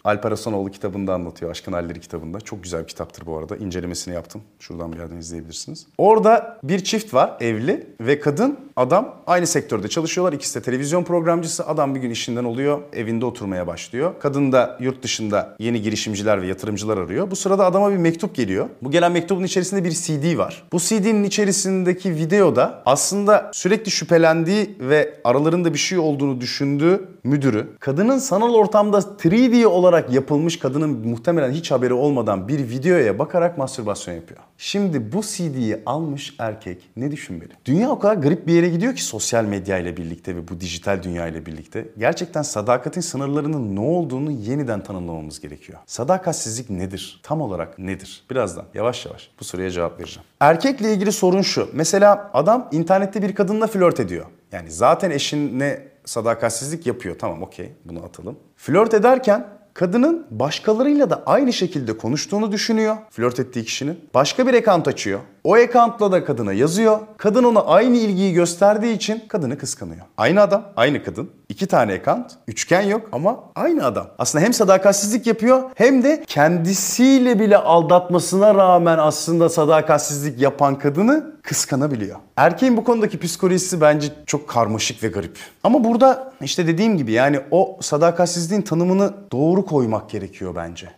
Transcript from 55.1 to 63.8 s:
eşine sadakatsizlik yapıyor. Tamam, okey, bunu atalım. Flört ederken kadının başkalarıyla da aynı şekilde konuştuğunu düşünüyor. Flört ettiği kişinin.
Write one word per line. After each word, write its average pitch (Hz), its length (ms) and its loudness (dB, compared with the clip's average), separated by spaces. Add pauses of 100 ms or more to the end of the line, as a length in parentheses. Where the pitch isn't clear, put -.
eşine 139 760 -4 (180)
sadakatsizlik 120 840 -4
yapıyor. 90 320 -6
Tamam, 87 240 -8
okey, - 280 -16 (140)
bunu 85 180 -14
atalım. 90 320 -16 (200)
Flört 214 380 2
ederken 233 540 4 (260)
kadının 254 580 0
başkalarıyla 220 800 0
da - 160 -4
aynı 240 280 2
şekilde 123 440 -4
konuştuğunu 190 540 -4
düşünüyor. 220 460 0 (120)
Flört 120 300 -2
ettiği 120 260 -6
kişinin. 147 340 -6 (140)